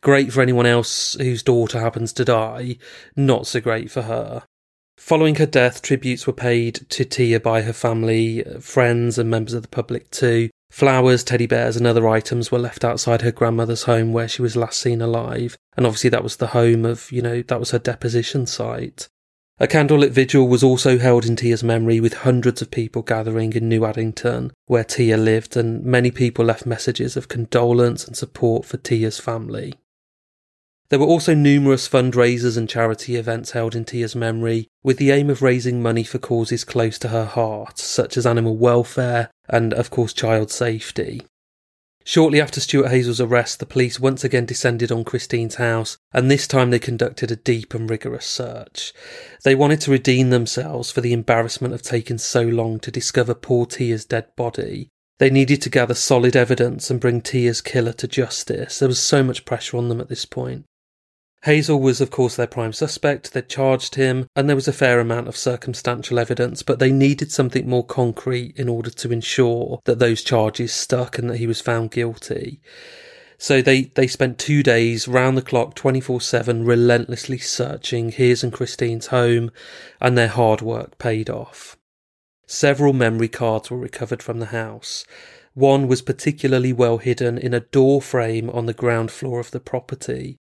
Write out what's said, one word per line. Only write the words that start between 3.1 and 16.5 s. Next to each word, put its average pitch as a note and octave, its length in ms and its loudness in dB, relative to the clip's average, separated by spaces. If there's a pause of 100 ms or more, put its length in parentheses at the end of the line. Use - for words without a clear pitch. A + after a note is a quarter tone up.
not C3 320 2
so B2 140 -4
great A#2 320 -4
for B2 100 -6
her. A2+ 400 -8 (540)
Following D#3 400 2
her D3+ 100 2
death, B2 360 2
tributes C3 440 -2
were B2 60 -2
paid A#2+ 420 0 (140)
to - 160 -4
Tia A#2 340 0
by A2+ 240 0
her A2+ 100 -4
family, A2+ 680 0 (160)
friends A#2+ 600 0
and A#2 120 0
members A2+ 240 -2
of A2+ 80 -6
the - 60 -20
public - 420 -8
too. A#2 400 0 (200)
Flowers, B2+ 540 4
teddy A#2+ 220 0
bears A#2 300 0
and A#2+ 100 2
other A2+ 220 4
items A2+ 440 0
were B2 60 0
left A#2+ 260 -4
outside A#2 380 0
her A#2 100 2
grandmother's A#2 520 0
home A2+ 280 2
where A2+ 160 -2
she B2+ 140 -6
was A#2 140 -2
last A2+ 240 -2
seen A#2 200 -2
alive. A#2+ 560 -4 (200)
And B2 100 4
obviously A2+ 240 2
that A#2 120 0
was A2+ 140 -8
the A#2+ 120 -2
home A#2 360 4